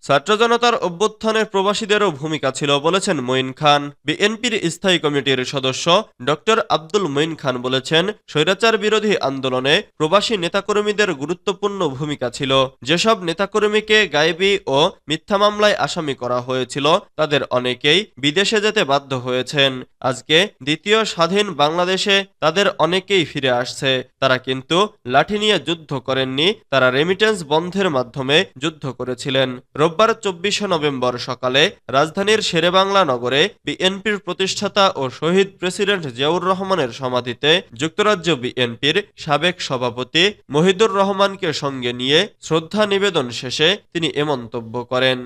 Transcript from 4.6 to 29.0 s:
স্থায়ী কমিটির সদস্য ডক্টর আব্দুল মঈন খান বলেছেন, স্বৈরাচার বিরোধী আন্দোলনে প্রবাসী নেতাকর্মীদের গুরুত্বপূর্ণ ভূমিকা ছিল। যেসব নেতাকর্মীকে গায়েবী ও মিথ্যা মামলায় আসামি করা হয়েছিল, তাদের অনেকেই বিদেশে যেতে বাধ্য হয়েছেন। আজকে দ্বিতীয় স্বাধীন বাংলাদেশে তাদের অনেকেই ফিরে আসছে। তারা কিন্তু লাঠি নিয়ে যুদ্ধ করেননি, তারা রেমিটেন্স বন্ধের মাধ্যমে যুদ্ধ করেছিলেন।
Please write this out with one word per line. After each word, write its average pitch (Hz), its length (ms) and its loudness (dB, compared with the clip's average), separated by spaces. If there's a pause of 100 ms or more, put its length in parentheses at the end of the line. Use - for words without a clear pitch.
স্থায়ী 180 300 0
কমিটির 143 460 0
সদস্য 131 400 -4 (380)
ডক্টর 156 340 0 (120)
আব্দুল 160 380 0
মঈন 147 280 -2
খান 135 260 -4
বলেছেন, 131 420 0 (240)
স্বৈরাচার 196 500 2
বিরোধী 208 440 0
আন্দোলনে 131 540 0 (200)
প্রবাসী 190 420 0
নেতাকর্মীদের 202 760 -2
গুরুত্বপূর্ণ 185 680 -4 (100)
ভূমিকা 139 400 -6
ছিল। 135 220 -4 (320)
যেসব 180 400 2
নেতাকর্মীকে 208 760 0 (100)
গায়েবী 165 440 2 (160)
ও 135 120 2 (280)
মিথ্যা 160 300 -2
মামলায় 208 480 2
আসামি 151 300 -4
করা 123 260 -2
হয়েছিল, 127 440 -4 (300)
তাদের 147 260 0 (100)
অনেকেই 127 480 2 (180)
বিদেশে 165 440 0
যেতে 214 220 0
বাধ্য 139 340 0
হয়েছেন। 127 540 0 (300)
আজকে 131 360 0 (260)
দ্বিতীয় 156 420 0
স্বাধীন 185 480 0
বাংলাদেশে 180 640 0 (240)
তাদের 160 280 2 (120)
অনেকেই 185 460 2
ফিরে 131 260 -2
আসছে। 123 400 -2 (280)
তারা 131 180 2
কিন্তু 131 400 -2 (280)
লাঠি 151 340 2
নিয়ে 208 200 2
যুদ্ধ 156 400 -6
করেননি, 131 480 -2 (220)
তারা 131 200 4
রেমিটেন্স 185 560 2
বন্ধের 175 440 0
মাধ্যমে 131 480 0 (200)
যুদ্ধ 151 340 -6
করেছিলেন। 131 580 -2 (280)